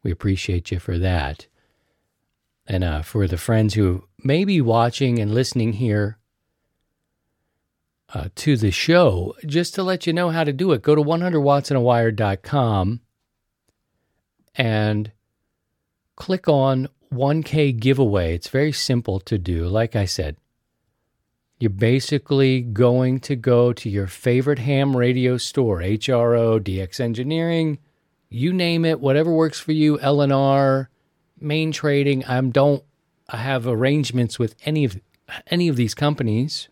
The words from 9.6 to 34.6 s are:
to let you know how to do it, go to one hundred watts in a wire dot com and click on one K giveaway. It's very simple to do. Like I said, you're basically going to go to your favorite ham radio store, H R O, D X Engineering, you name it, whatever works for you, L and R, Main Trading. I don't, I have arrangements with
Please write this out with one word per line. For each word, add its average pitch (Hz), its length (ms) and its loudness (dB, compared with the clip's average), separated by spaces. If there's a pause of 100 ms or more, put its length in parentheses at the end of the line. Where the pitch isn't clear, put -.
to 196 80 -4
let 185 220 -4
you 175 80 -2
know 175 180 0
how 165 120 -2
to 147 80 0
do 160 220 0
it, - 80 0
go 147 140 4
to 151 60 4
one 165 200 0
hundred 170 200 0
watts 143 300 2
in 135 60 2
a 123 40 2
wire 117 300 4
dot 104 320 -2
com 113 560 0 (1600)
and 107 560 0 (1040)
click - 320 -4
on 135 420 2 (200)
one 139 320 0
K 143 300 0
giveaway. 110 640 2
It's - 140 -10
very 147 220 0
simple 117 500 -2
to 107 180 -4
do. 85 280 -2
Like 110 280 -2
I 101 100 0
said, 76 320 -6 (1200)
you're 113 120 0
basically 131 880 0
going 123 600 2
to 143 140 -6
go 120 380 2
to - 160 -8
your 101 160 -2
favorite 127 540 0
ham 139 360 0
radio 127 420 2
store, 110 440 -2
H 104 260 -2
R 120 280 2
O, 113 240 2
D 98 200 -4
X 95 200 -10
Engineering, 151 800 -2 (500)
you 135 240 -2
name 170 320 0
it, 160 140 0
whatever 143 320 2
works 160 280 0
for - 120 -6
you, 151 280 2
L 143 220 2
and 139 100 2
R, 135 580 2 (500)
Main 156 320 -2
Trading. 143 540 0
I 127 160 -2
don't, 139 420 2 (440)
I 113 100 -12
have 127 300 -4
arrangements 123 720 0
with 113 180 -4 (100)